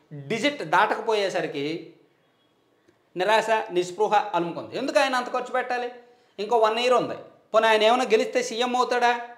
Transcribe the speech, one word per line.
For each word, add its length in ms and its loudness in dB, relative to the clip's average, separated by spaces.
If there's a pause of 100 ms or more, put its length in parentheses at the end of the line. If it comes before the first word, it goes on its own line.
(140)
డిజిట్ 500 -4
దాటకపోయేసరికి 1300 -2 (1200)
నిరాశ, 320 2 (220)
నిస్పృహ 640 0
అలుముకుంది. 420 -4
ఎందుకు 220 0
ఆయన 160 0
అంత 180 -2
ఖర్చు 180 -6
పెట్టాలి? 400 -4 (480)
ఇంకో 180 0
వన్ 220 2
ఇయర్ 140 2
ఉంది. 240 0 (360)
పోనీ 140 6
ఆయన 160 4
ఏమైనా 200 4
గెలిస్తే 400 0
సీఎం 320 -2
అవుతాడా? 460 2 (160)